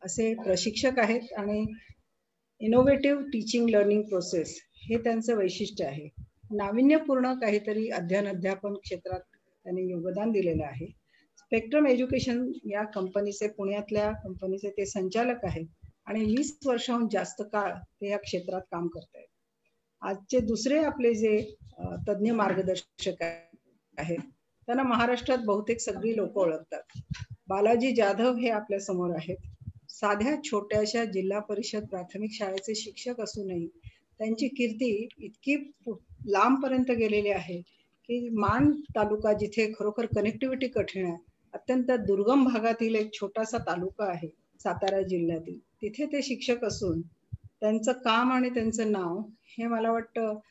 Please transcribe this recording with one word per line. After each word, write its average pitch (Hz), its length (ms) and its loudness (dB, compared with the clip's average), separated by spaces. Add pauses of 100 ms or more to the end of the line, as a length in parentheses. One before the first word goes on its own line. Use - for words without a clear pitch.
असे 226 280 0
प्रशिक्षक 214 640 0
आहेत 233 400 2
आणि 208 280 -2 (920)
innovative 269 640 4
teaching 233 460 0
learning 208 320 6
process 180 580 -2 (140)
हे - 240 -4
त्यांचं 226 380 0
वैशिष्ट्य 196 500 -2
आहे. 147 240 -8 (420)
नाविन्यपूर्ण 254 840 4
काहीतरी 214 560 0
अध्ययन 185 380 0
अध्यापन 196 460 -4
क्षेत्रात 185 460 -8 (440)
त्यांनी 185 180 -4
योगदान 185 500 -2
दिलेलं 170 340 0
आहे. 135 200 -10 (520)
Spectrum 233 500 2
Education 254 640 2 (140)
या 208 180 -2
कंपनीचे, 202 640 -2
पुण्यातल्या 208 640 -2
कंपनीचे 196 580 -6
ते 196 160 -4
संचालक 220 600 -2
आहेत 165 200 -4 (400)
आणि 220 180 -2
वीस 240 420 0
वर्षाहून 240 460 0
जास्त - 300 -2
काळ 208 320 -2
ते - 360 -10
या 202 80 -2
क्षेत्रात 185 440 -6 (100)
काम 170 160 -4
करतायत. - 400 -14 (760)
आजचे 196 380 0
दुसरे 240 440 2
आपले 269 300 2
जे, 214 420 2 (220)
अ, - 180 -8 (140)
तज्ञ 208 220 2
मार्गदर्शक 190 920 0 (720)
आहेत, 165 220 -4 (460)
त्यांना 254 180 0
महाराष्ट्रात 247 640 2
बहुतेक 208 340 0
सगळी 214 360 -2
लोकं 196 260 0
ओळखतात. 156 600 -4 (460)
बालाजी 226 480 4
जाधव 226 400 4
हे 233 140 0
आपल्या 208 300 -2
समोर 180 300 -2
आहेत. 165 280 -4 (520)
साध्या 220 540 0
छोट्याशा 214 640 0
जिल्हा 190 340 -2
परिषद 214 460 -6
प्राथमिक 196 480 -8
शाळेचे 190 420 -4
शिक्षक 240 460 -8
असूनही 190 460 -6 (500)
त्यांची 226 300 -2
कीर्ती 233 600 0 (100)
इतकी - 380 -4
पु-, 277 400 -8 (320)
लांबपर्यंत 254 640 4
गेलेली 208 380 2
आहे 175 320 -4 (440)
की 240 240 -4
माण 226 420 4
तालुका 214 640 2
जिथे 214 460 0
खरोखर 214 260 -2
connectivity 226 640 0
कठीण 190 380 -2
आहे, 170 120 -4 (360)
अत्यंत 254 380 0
दुर्गम 214 580 4
भागातील 226 460 2
एक 214 180 -2
छोटासा 220 440 -4
तालुका 180 480 -4
आहे 170 220 -4 (320)
सातारा 196 420 0
जिल्ह्यातील, 170 580 -2
तिथे - 460 -8
ते 285 160 -2
शिक्षक 247 420 -2
असून 180 380 -2 (340)
त्यांचं 220 560 0
काम 247 400 4
आणि 254 180 4
त्यांचं 226 420 0
नाव 185 300 0 (220)
हे 233 240 -6
मला 226 240 2
वाटतं, 226 480 -2 (120)